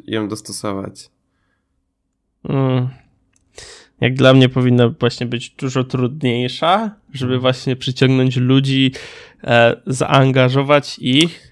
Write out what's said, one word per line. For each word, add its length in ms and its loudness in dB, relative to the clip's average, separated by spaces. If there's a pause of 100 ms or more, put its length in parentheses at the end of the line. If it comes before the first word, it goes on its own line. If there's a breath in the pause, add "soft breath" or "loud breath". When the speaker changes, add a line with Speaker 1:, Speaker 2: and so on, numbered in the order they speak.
Speaker 1:
ją 200 -6
dostosować. 840 -12 (1300)
Speaker 2:
Mm. 460 -2 (1120 loud breath)
Jak 120 -2
dla 200 4
mnie 160 6
powinna 400 2 (100)
właśnie 260 -4
być 240 -8
dużo 340 -4
trudniejsza, 1120 -2 (180)
żeby 200 -4
Speaker 1:
Mhm. 80 -2
Speaker 2:
właśnie 340 -2
przyciągnąć 600 0
ludzi, 540 2 (520 loud breath)
e, 440 2
zaangażować 1120 2
ich. 520 -2